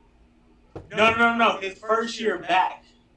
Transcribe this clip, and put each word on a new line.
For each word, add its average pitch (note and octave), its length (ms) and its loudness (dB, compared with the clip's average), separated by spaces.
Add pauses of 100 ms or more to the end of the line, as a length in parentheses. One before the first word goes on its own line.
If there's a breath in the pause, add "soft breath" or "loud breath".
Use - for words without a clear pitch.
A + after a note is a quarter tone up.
(920)
No, G#3+ 200 4
no, A3 40 -4
no, A#3 220 2
no. G#3+ 220 2
His F#3+ 180 -8
first A3+ 420 -2
year G3 200 -4
back. - 440 0 (340)